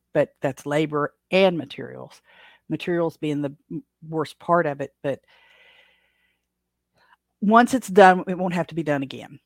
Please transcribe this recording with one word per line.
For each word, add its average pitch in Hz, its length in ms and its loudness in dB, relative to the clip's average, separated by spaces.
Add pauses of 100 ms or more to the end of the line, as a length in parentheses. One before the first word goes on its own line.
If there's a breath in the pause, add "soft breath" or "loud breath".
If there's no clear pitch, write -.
(120)
but 147 280 0
that's - 260 -6
labor 147 480 -2 (160)
and 185 260 2
materials. - 640 -14 (480 soft breath)
Materials 165 480 -2
being 147 260 -4
the 143 120 -6 (160)
m-, 156 140 -10 (240)
worst 156 320 -6
part 170 260 2
of 139 140 -6
it, 135 220 -10
but 135 180 -4 (2250 soft breath)
once 226 340 4
it's 247 140 -4
done, 185 400 8
it 185 80 -6
won't 180 180 -4
have 170 120 -2
to - 80 -16
be 165 80 -4
done 143 200 -2
again. 127 440 -14